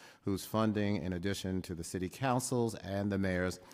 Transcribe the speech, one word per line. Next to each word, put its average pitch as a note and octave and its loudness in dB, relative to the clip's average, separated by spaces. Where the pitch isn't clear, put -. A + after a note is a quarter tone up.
whose G2 0
funding, G#2 2
in F2+ -2
addition F#2 -2
to F2+ -6
the E2 -6
city F#2 -2
council's B2 0
and G2 -2
the G2 2
mayor's, F#2 2